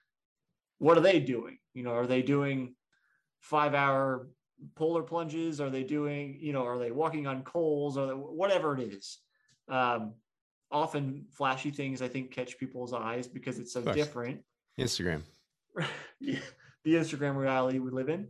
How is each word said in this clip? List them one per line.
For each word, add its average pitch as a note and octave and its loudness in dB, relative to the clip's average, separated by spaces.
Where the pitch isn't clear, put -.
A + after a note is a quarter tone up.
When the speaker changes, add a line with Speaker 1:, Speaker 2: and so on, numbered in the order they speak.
Speaker 1:
What E3 8
are - 8
they F3 8
doing? A2+ -4
You B2 -8
know, A#2+ -4
are A#2+ 0
they B2+ 4
doing C#3 0
five D3+ 2
hour C3+ 2
polar D#3+ 0
plunges? D#3+ -4
Are C#3 -2
they C3 -2
doing, C#3+ -4
you D3 -4
know, C3 0
are B2 -2
they A#2+ -2
walking D3+ -2
on C3 -4
coals? D3 0
Are C3+ 0
they, C3+ -2
whatever D#3 0
it B2+ -2
is. - -14
Um, A#2+ 0
often C#3+ -2
flashy C3+ -2
things, C3+ -4
I B2+ -2
think, B2+ -6
catch - -6
people's B2+ -8
eyes A#2+ -4
because - -8
it's - -10
so B2 -4
Speaker 2:
Of A#2 -2
course. - 2
Speaker 1:
different. C#3 -2
Speaker 2:
Instagram. F2 0
Speaker 1:
<laughs> E3 -2
Yeah, C3+ -4
the D#3+ 6
Instagram D3 2
reality C3 2
we B2+ -4
live C3 -2
in. G3 -2